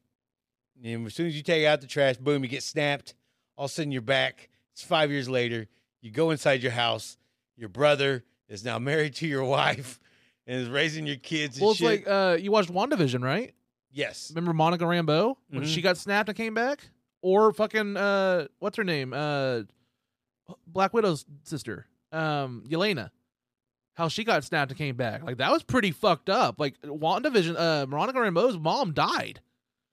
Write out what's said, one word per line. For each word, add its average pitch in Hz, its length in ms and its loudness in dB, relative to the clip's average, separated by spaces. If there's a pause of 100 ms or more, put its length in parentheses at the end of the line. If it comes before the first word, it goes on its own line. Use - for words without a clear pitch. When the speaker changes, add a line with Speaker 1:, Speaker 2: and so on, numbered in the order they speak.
(840)
Speaker 1:
And 117 220 -6
as 104 80 -10
soon 170 140 -2
as 156 80 -4
you 151 80 -8
take 160 220 2
out 151 160 4
the 139 60 -18
trash, 135 300 2
boom, 139 260 0
you 123 60 -4
get 127 140 -8
snapped. 143 500 -4 (440)
All 139 80 -6
of 135 60 -8
a - 20 -12
sudden 147 180 -4
you're 131 100 -4
back. 131 480 -2 (220)
It's - 100 -18
five 156 300 0
years 139 160 -2
later. 120 400 -2 (340)
You 113 80 -16
go 156 220 2
inside 135 320 2
your 127 80 0
house. 117 460 -2 (400)
Your 117 100 -12
brother 139 560 2 (240)
is 101 160 -14
now 113 160 -4
<laughs> - 0 -
married 143 360 -2
to 165 120 -4
your 135 160 -2
wife 139 560 0 (480)
and 127 140 -4
is 120 80 -6
raising 151 360 -2
your 143 120 -6
kids 151 400 -6
and 160 60 -2
Speaker 2:
Well, 214 80 6
it's 190 100 0
Speaker 1:
shit. 196 260 2
Speaker 2:
like, - 0 -
uh, 190 320 2
you 196 120 -4
watched 196 200 2
WandaVision, 180 500 0
right? 165 320 -2 (380)
Speaker 1:
Yes. 131 420 -8
Speaker 2:
Remember 170 200 0
Monica 165 320 2
Rambeau? 170 500 2 (140)
When 135 140 -4
Speaker 1:
Mm-hmm. 151 60 -2
Speaker 2:
she 156 120 -2
got 180 160 2
snapped 202 320 -2
and 202 80 -8
came 226 160 -6
back? 247 360 -2 (320)
Or 202 300 6
fucking, 202 460 0
uh, 190 500 2 (120)
what's 208 180 -4
her 214 80 -2
name? 143 280 -2
Uh, 135 500 0 (1000)
Black 185 280 0
Widow's 208 320 2 (180)
sister, 120 420 -10 (280)
um, 147 540 -4
Yelena. 165 440 -2 (840)
How 165 120 -2
she 214 160 -4
got 185 220 2
snapped 143 260 0
and 123 60 -12
came 139 180 -4
back. 120 280 -4
Like, 123 160 -6
that 131 120 2
was - 100 2
pretty 208 300 2
fucked - 380 0
up. 185 280 2
Like, 147 260 -4
WandaVision, 165 760 0
uh, 160 280 2
Monica 190 320 -2
Rambeau's 214 380 2
mom 165 360 0
died. 147 480 -2 (520)